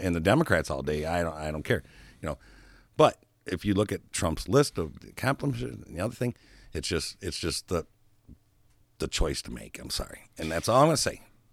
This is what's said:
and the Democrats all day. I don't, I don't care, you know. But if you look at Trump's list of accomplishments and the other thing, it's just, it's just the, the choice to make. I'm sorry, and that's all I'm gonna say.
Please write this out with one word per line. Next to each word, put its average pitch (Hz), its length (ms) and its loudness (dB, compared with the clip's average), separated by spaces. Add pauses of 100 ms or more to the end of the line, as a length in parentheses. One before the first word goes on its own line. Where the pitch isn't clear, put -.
and 87 100 2
the 85 60 0
Democrats 95 500 4
all 67 120 -2
day. 76 240 -2
I 87 160 0
don't, 80 120 -2
I 78 160 -6
don't 76 120 -4
care, 110 200 0 (380)
you 82 80 -6
know. 73 80 -4 (640)
But 151 180 6 (300)
if - 180 -4
you 104 80 2
look 98 180 2
at - 220 -6
Trump's - 340 -2
list 139 300 4
of 78 160 -4 (160)
accomplishments 123 760 -4
and - 100 -14
the 87 80 -2
other 117 100 -4
thing, 123 200 -2 (400)
it's 78 140 -4
just, - 340 -2
it's 90 160 -6
just - 300 -4
the, 87 180 0 (1120)
the 76 100 -2
choice 73 340 0
to - 80 -12
make. 53 300 -12
I'm - 80 -14
sorry, - 480 -10
and 80 160 -4
that's 95 160 -2
all 123 140 6
I'm 156 60 8
gonna 156 100 2
say. - 240 -4 (300)